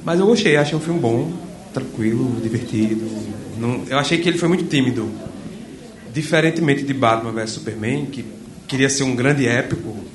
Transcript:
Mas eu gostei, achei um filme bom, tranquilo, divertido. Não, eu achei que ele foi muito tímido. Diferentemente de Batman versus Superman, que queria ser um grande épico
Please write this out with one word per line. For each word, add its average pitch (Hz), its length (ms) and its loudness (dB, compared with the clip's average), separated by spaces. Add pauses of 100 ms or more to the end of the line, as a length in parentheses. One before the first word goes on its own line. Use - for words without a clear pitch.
Mas 170 160 2
eu 190 60 4
gostei, 202 300 6
achei 147 200 4
um 156 60 0
filme 170 180 0
bom, 147 320 2 (420)
tranquilo, 117 680 0
divertido. 110 640 0 (540)
Não, 120 280 -2
eu 131 120 0
achei 156 180 2
que 170 100 2
ele 170 100 2
foi 170 100 2
muito 175 180 2
tímido. 123 440 2 (1000)
Diferentemente 156 720 2
de 139 100 -2
Batman 113 380 4
versus 110 240 -4
Superman, 113 520 -4
que - 180 -10 (420)
queria 135 220 2
ser 135 140 0
um 131 120 0
grande 135 300 4
épico 117 500 0 (200)